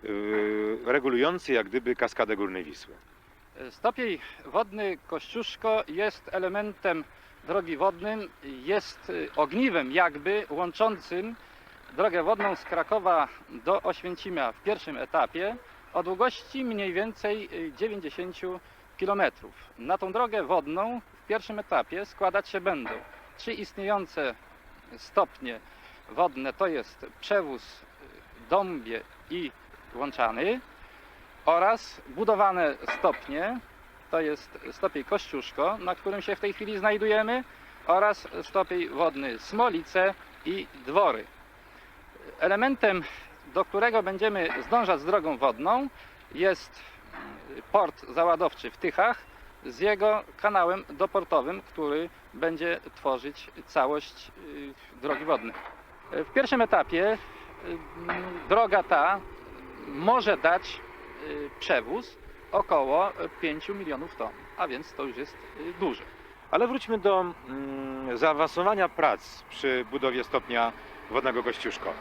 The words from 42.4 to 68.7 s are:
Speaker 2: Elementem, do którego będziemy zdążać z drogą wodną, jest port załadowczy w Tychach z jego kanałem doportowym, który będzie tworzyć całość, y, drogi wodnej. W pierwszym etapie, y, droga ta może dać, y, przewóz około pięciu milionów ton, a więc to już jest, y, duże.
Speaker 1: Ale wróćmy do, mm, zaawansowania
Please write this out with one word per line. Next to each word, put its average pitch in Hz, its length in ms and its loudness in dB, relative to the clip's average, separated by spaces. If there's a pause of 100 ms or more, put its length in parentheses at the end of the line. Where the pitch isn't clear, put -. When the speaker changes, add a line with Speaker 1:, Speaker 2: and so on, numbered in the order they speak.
Speaker 2:
Elementem, 202 640 4 (520)
do 185 100 4
którego 220 380 4
będziemy 190 460 0 (140)
zdążać 190 380 4
z 143 40 -10
drogą 160 340 2
wodną, 151 500 2 (460)
jest 180 480 0 (880)
port 196 360 2
załadowczy 160 640 2
w - 60 -20
Tychach 196 420 2 (460)
z 120 160 -10
jego 208 440 2 (120)
kanałem 190 520 2
doportowym, 170 720 0
który 156 460 -2 (260)
będzie 165 460 -2 (140)
tworzyć 135 560 -4 (160)
całość, 147 720 0
y, 143 340 -14 (300)
drogi 143 220 -2
wodnej. 117 300 0 (580)
W 151 200 -4
pierwszym 262 280 4
etapie, 196 520 4
y, - 680 -10 (680)
droga 202 340 6
ta 180 380 4 (680)
może 196 480 4
dać, - 440 2 (480)
y, 147 220 -8 (100)
przewóz 135 580 0 (340)
około 170 600 4 (280)
pięciu 160 340 -4
milionów 160 420 -8
ton, 110 160 -6 (240)
a 180 120 -2
więc 135 240 -8
to 143 120 -6
już 123 120 -8
jest, 139 180 -10 (260)
y, 170 200 -8
duże. 165 220 -2 (480)
Speaker 1:
Ale 196 160 4
wróćmy 233 320 -2
do, 190 220 4 (280)
mm, 135 680 -6
zaawansowania 165 720 4